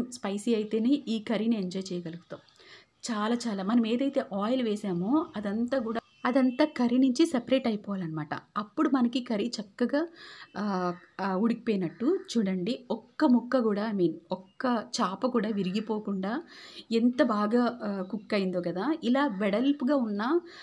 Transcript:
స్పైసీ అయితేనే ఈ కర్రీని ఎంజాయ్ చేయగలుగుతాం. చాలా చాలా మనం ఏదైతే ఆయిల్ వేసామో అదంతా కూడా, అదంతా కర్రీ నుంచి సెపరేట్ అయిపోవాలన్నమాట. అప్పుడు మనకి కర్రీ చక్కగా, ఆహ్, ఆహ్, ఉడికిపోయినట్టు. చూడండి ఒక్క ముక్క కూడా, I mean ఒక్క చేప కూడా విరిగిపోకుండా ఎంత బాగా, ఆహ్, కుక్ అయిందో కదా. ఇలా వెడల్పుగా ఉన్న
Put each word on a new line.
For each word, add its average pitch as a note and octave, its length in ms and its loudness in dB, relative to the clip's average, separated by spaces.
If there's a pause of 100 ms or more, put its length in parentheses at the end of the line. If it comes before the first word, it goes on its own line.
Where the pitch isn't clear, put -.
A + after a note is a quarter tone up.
(120)
స్పైసీ G3+ 420 -4
అయితేనే A3 400 0 (120)
ఈ A3+ 160 -2
కర్రీని A3 360 0
ఎంజాయ్ F#3 300 -6
చేయగలుగుతాం. E3+ 540 -10 (640)
చాలా G#3+ 320 -2
చాలా G#3+ 280 -4
మనం A3+ 220 4
ఏదైతే B3+ 360 0 (140)
ఆయిల్ A#3 260 0
వేసామో G#3 500 -2 (220)
అదంతా A3 460 -2
కూడా, A3+ 200 -2 (260)
అదంతా B3+ 440 4
కర్రీ B3 280 2
నుంచి C4 280 6
సెపరేట్ C4 420 0
అయిపోవాలన్నమాట. F#3 680 -4 (240)
అప్పుడు B3+ 320 0
మనకి B3 320 2
కర్రీ A#3+ 280 -2
చక్కగా, B3 520 -2 (560)
ఆహ్, F#3 340 -2 (280)
ఆహ్, F#3+ 200 -2
ఉడికిపోయినట్టు. A3 680 0 (200)
చూడండి F#3+ 460 0 (160)
ఒక్క - 360 -2
ముక్క B3 360 4
కూడా, G#3 240 0
I A3 100 -2
mean F3 180 2 (160)
ఒక్క F#3 160 -8 (460)
చేప F#3+ 360 -2
కూడా A3+ 240 0
విరిగిపోకుండా G3+ 800 -2 (580)
ఎంత A#3+ 340 4
బాగా, G#3+ 380 2 (200)
ఆహ్, G3+ 220 -4
కుక్ G#3 280 -6
అయిందో F#3 280 0
కదా. F3 240 -4 (180)
ఇలా C4+ 200 2 (120)
వెడల్పుగా B3 600 2
ఉన్న G#3 240 -2 (420)